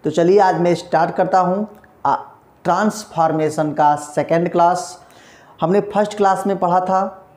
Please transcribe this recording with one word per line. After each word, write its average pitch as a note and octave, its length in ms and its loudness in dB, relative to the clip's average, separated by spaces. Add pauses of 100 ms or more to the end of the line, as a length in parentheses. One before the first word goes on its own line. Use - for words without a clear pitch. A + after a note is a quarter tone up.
तो D#3 60 0
चलिए, E3+ 280 4
आज F#3 220 2
मैं F3 140 2
start E3+ 400 -2
करता F#3 260 2
हूँ, F#3+ 260 -2 (400)
आ, C#3 100 0 (480)
transformation D#3+ 1080 -2
का D3 240 2
second E3+ 560 -2
class। F3 500 0 (580)
हमने F#3 200 2
first G3+ 360 -2
class F#3+ 300 0
में F#3+ 120 -2
पढ़ा F3+ 220 2
था F#3+ 460 -4 (100)